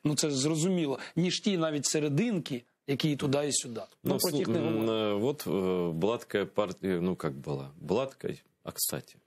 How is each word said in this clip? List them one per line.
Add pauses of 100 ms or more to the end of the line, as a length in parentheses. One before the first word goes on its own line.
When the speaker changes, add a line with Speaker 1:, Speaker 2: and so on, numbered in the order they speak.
Speaker 1:
ну,
це
зрозуміло, (180)
ніж
ті
навіть
серединки, (240)
які
і
туди,
і
сюди. (240)
Ну,
Speaker 2:
Ну,
Speaker 1:
про
Speaker 2:
слу-,
Speaker 1:
них
не
Speaker 2:
м,
Speaker 1:
говорю.
Speaker 2:
е,
вот,
е, (420)
була
така
партія,
ну,
як
була? (100)
Була
така, (300)
а,
кстати, (120)